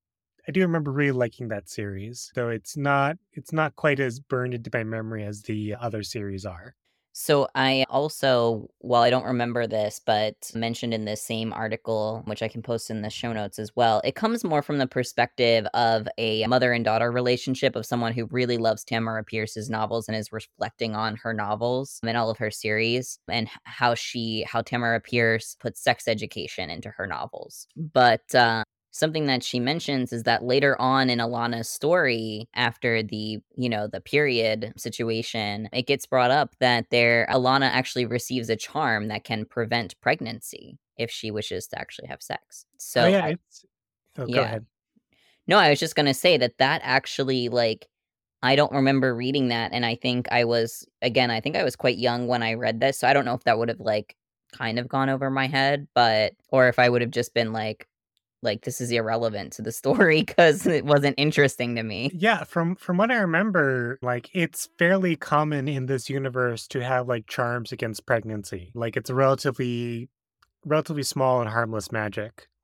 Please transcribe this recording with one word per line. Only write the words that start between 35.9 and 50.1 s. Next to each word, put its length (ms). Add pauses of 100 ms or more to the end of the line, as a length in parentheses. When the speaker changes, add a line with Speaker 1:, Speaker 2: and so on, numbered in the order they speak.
Speaker 2:
brought 240
up 300
that 300
there, 400
Alana 380
actually 380
receives 440
a 60
charm 520
that 160
can 220
prevent 540
pregnancy 800 (180)
if 140
she 220
wishes 360
to 120
actually 280
have 140
sex. 440 (320)
Speaker 1:
Oh, 60
Speaker 2:
So 20
Speaker 1:
yeah, 180
Speaker 2:
I 120 (120)
Speaker 1:
it's, 160 (540)
oh, 100
go 140
Speaker 2:
Yeah. 20
Speaker 1:
ahead. 220 (800)
Speaker 2:
No, 120
I 120
was 100
just 160
gonna 180
say 240
that 200
that 260
actually, 640
like, 400 (540)
I 140
don't 160
remember 440
reading 320
that, 240
and 140
I 100
think 360